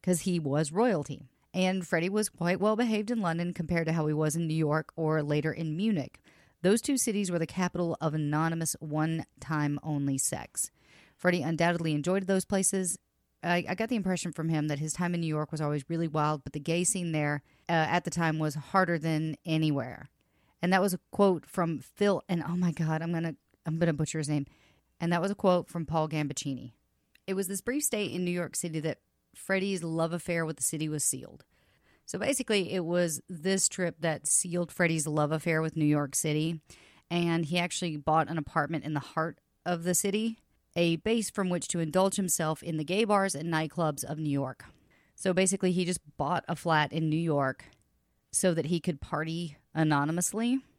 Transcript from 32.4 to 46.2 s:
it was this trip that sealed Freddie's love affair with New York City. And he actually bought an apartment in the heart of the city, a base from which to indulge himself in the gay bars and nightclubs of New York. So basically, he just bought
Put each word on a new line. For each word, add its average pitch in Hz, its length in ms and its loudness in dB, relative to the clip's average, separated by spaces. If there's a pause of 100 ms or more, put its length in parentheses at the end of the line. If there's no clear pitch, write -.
it 180 120 -2
was 170 440 0
this 185 400 0
trip 170 320 -2
that 160 260 -2
sealed 175 460 0
Freddie's 160 340 2
love 151 240 2
affair 160 320 0
with 160 140 -4
New 151 80 2
York 147 320 2
City. 156 440 0 (500)
And 170 340 2
he 170 140 0
actually 175 400 -2
bought 156 300 4
an 165 100 -2
apartment 151 460 -2
in 156 100 -2
the 147 60 0
heart - 380 -4 (280)
of 170 180 -2
the 180 100 2
city, 220 440 0 (360)
a 170 220 4
base 220 340 0
from 185 200 0
which 175 180 -2
to 170 120 -2
indulge 185 360 2
himself 165 460 0
in 160 160 -4
the 156 60 -2
gay 190 200 2
bars 196 300 2
and 165 180 -4
nightclubs 156 500 0
of 156 160 -6
New 156 120 -2
York. 139 340 -2 (500)
So 185 200 0
basically, 185 380 2
he 180 120 2
just 175 160 -2 (160)
bought 147 320 0